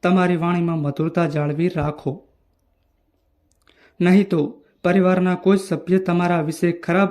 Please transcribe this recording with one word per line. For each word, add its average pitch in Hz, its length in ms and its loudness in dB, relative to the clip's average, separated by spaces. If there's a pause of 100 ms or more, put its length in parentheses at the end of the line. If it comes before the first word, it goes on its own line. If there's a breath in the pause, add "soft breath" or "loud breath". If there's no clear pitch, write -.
તમારી 180 340 2
વાણીમાં 170 420 -2
મધુરતા 160 480 -2
જાળવી 147 420 -2
રાખો. 151 600 -6 (1700 soft breath)
નહીં 190 280 4
તો 151 360 -4 (180 soft breath)
પરિવારના 185 520 2
કોઈ 190 220 2
સભ્ય 185 420 -2
તમારા 175 420 0
વિશે 160 320 -2
ખરાબ 175 380 0